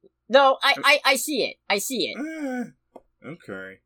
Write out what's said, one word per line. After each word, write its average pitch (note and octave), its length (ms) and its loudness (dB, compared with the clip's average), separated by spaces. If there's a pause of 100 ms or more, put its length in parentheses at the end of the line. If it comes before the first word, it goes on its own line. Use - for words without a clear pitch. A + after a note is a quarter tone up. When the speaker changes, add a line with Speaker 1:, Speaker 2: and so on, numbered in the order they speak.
(280)
Speaker 1:
No, C4+ 340 6
I, C#4 220 2
I, C#4 220 4
I C#4 100 4
see B3+ 280 -2
it. - 120 -6 (140)
I G3+ 80 0
see G3 360 -4
it. - 40 -14
Speaker 2:
Eh, C#4 840 -10 (300)
okay. F#2+ 560 -14